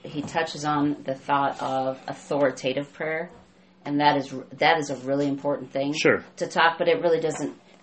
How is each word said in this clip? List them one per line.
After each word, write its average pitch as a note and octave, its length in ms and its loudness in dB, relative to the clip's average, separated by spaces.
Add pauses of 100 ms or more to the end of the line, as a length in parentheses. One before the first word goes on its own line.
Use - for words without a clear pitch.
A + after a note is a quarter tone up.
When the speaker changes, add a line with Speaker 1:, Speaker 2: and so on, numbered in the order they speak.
Speaker 1:
he D3 180 -8
touches D#3+ 460 -4
on D3 380 0
the C3+ 100 -4
thought C#3 480 0
of C3 440 -2
authoritative C#3 840 -2
prayer, D#3+ 380 -6 (560)
and C#3+ 140 0
that D3 180 6
is, C3+ 160 -4 (240)
that D#3+ 200 6
is C#3+ 120 -4
a C3+ 60 -4
really C#3 300 0
important C#3 460 -4
thing C#3 220 -2
Speaker 2:
Sure. C3+ 280 4 (140)
Speaker 1:
to E3+ 100 -4
talk, E3 300 4
but E3+ 120 2
it D#3+ 120 4
really F3 200 4
doesn't, D3+ 340 -4 (280)